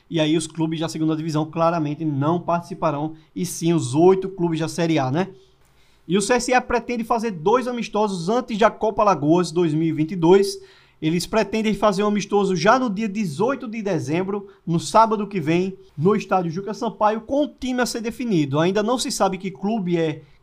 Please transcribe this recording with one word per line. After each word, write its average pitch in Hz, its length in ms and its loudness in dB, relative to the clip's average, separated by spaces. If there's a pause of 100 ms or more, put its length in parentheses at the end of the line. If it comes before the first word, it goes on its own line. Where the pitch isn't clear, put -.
e 165 120 0
aí 156 160 2
os 156 100 -4
clubes 160 320 -4
da 160 80 -2
segunda 156 260 -2
divisão 156 320 -2
claramente 160 600 0
não 151 340 0
participarão, 160 760 -4 (200)
e 185 100 -4
sim 170 280 0
os 131 200 0
oito 190 360 6
clubes 165 320 -2
da 156 80 -2
Série 160 280 0
A, 131 140 0
né? 175 160 0 (800)
E 170 100 2
o 208 40 0
C 226 120 2
S 247 200 0
A 247 80 4
pretende 240 420 -2
fazer 226 280 -2
dois 214 360 2
amistosos 208 600 -4
antes 247 300 -2
da 208 140 6
Copa 214 300 -2
Alagoas 170 500 2
dois 165 220 0
mil 160 160 2
e - 20 0
vinte 156 200 -2
e 196 40 -6
dois. 190 420 4 (440)
Eles 165 260 -2
pretendem 214 460 0
fazer 202 300 0
um 208 40 2
amistoso 202 480 0
já 208 240 4
no 254 100 -2
dia 214 180 -4
dezoito 214 600 -4
de 220 140 -8
dezembro, 190 680 -4 (180)
no 170 140 0
sábado 214 480 2
que 202 120 -6
vem, 175 380 0 (200)
no 190 180 2
estádio 185 360 -2
Juca 196 220 -6
Sampaio, 220 480 -2
com 277 220 -2
o 285 40 -2
time 254 340 -4
a 233 40 0
ser 233 160 -6
definido. 185 580 0
Ainda 190 220 2
não 240 160 0
se 277 140 -4
sabe 190 260 0
que 180 140 -8
clube 190 460 -2
é 156 240 -2 (220)